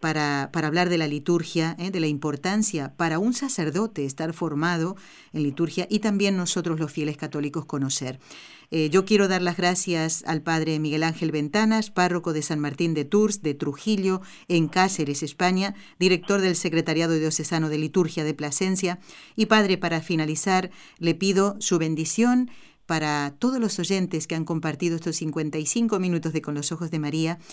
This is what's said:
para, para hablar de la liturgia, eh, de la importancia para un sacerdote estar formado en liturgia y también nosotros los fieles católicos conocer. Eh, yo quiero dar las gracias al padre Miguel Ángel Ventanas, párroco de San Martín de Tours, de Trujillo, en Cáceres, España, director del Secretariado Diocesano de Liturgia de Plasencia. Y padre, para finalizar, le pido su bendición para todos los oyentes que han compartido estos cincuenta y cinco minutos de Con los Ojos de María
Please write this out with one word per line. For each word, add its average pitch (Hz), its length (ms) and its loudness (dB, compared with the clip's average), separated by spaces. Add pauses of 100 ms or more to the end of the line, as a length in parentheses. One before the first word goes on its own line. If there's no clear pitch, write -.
para, 147 500 -2
para 156 160 -2
hablar 175 220 2
de 175 80 2
la 160 100 0
liturgia, 165 720 0
eh, 185 120 -6
de 180 100 -2
la 156 60 2
importancia 147 880 -2
para 160 220 0
un 233 140 2
sacerdote 196 680 -2
estar 160 300 -4
formado 165 640 -2 (340)
en 151 120 -2
liturgia 165 460 -2
y 208 100 2
también 202 360 0
nosotros 175 420 -2
los 156 140 -4
fieles 151 240 -4
católicos 151 480 -6
conocer. 135 560 -4 (520)
Eh, 156 180 2
yo 185 160 4
quiero 202 220 6
dar 185 160 2
las 175 120 0
gracias 175 680 0
al 160 160 0
padre 160 380 0
Miguel 156 240 0
Ángel 160 280 -2
Ventanas, 214 600 0
párroco 175 420 0
de 151 80 -2
San 151 180 -2
Martín 147 360 0
de 147 100 0
Tours, 208 380 2
de 147 100 0
Trujillo, 185 680 0 (260)
en 165 200 4
Cáceres, 170 540 0
España, 185 540 0 (240)
director 185 420 4
del 185 140 2
Secretariado 165 580 0
Diocesano 160 560 0
de 151 80 -2
Liturgia 160 460 0
de 151 100 0
Plasencia. 180 640 -2 (380)
Y 220 100 2
padre, 208 320 6
para 165 240 -2
finalizar, 170 680 0 (260)
le 165 160 2
pido 196 460 2
su - 180 2
bendición 220 720 2 (380)
para 147 500 0
todos 254 220 0
los 220 180 0
oyentes 180 480 0
que - 80 -6
han 160 100 -2
compartido 160 520 -2
estos 160 220 -4
cincuenta 156 420 -4
y 156 80 -4
cinco 220 320 2
minutos 170 340 0
de 156 80 -2
Con 147 140 -6
los 143 160 -4
Ojos 165 180 -6
de 165 80 -4
María 156 400 -2 (160)